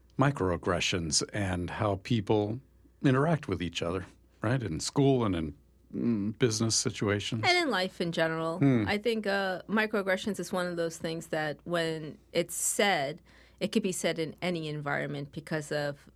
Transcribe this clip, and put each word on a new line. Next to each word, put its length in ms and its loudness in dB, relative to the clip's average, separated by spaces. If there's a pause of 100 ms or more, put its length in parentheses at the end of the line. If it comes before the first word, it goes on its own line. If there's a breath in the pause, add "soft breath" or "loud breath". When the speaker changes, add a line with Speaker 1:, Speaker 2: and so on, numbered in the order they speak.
(180 soft breath)
Speaker 1:
microaggressions 1040 0 (120)
and 340 -2
how 360 0
people 540 2 (460)
interact 440 2
with 120 -2
each 220 -4
other, 240 -2 (340)
right? 220 0
In 180 -4
school 460 4
and 100 2
in, 180 -4 (400)
mm, 440 0
business 360 2
situations. 720 0
Speaker 2:
And 120 4
in 120 2
life 300 -2
in 120 -2
general. 480 0
Speaker 1:
Hmm. 280 4
Speaker 2:
I 80 0
think, 300 -2
uh, 420 0
microaggressions 720 0
is 100 -6
one 160 0
of 120 -4
those 180 -2
things 300 -6
that 380 -2
when 520 -2 (160)
it's 240 0
said, 640 0 (400 soft breath)
it 100 -2
could 140 2
be 80 0
said 260 -2
in 240 -4
any 260 -2
environment 640 -4
because 400 -6
of 260 -2 (180)